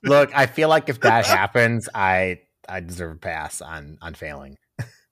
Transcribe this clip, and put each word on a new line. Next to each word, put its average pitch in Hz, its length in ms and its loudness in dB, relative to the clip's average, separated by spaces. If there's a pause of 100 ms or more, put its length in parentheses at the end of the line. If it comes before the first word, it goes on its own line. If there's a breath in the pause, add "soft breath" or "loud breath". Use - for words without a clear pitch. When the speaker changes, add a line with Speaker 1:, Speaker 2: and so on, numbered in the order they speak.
Speaker 1:
that. - 80 -2
Speaker 2:
Look, 143 260 6
I 135 120 4
feel 156 220 0
like 156 200 2
if 120 100 -6
Speaker 1:
<laughs> - 20 -20
Speaker 2:
that 113 260 4
happens, 113 680 2
I, 92 460 0 (280)
I 92 120 -12
deserve 85 380 -12
a - 20 -20
pass 80 420 -10
on, 76 400 -16
on 147 140 -14
failing. 139 420 -16 (220)
<laughs> 120 60 -10 (260 loud breath)